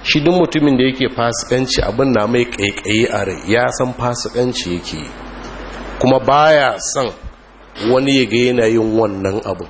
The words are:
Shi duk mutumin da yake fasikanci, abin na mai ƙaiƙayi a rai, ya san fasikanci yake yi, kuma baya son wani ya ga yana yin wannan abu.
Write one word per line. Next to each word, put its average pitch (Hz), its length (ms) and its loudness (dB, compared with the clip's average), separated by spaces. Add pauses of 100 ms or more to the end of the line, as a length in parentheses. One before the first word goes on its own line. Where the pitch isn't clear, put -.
Shi - 160 0
duk 170 140 2
mutumin 156 440 2
da 123 60 4
yake 131 320 0
fasikanci, 123 680 -2
abin 123 300 0
na 107 160 2
mai 123 180 0
ƙaiƙayi 104 680 -2
a 101 120 -2
rai, 92 220 -6
ya 117 240 2
san 127 220 -2
fasikanci 120 800 -4
yake 85 220 -8
yi, 73 120 -12 (920)
kuma 131 200 4
baya 143 600 4
son 127 320 -4 (800)
wani 135 260 4
ya 127 80 4
ga 110 120 0
yana 123 280 4
yin 110 340 2
wannan 98 460 0
abu. 87 240 -6